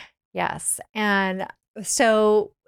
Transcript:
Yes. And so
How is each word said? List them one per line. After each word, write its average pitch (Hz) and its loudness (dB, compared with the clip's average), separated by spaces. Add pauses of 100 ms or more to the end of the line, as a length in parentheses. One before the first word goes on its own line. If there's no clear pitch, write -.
(320)
Yes. - -6 (140)
And 196 -2 (360)
so 214 2 (160)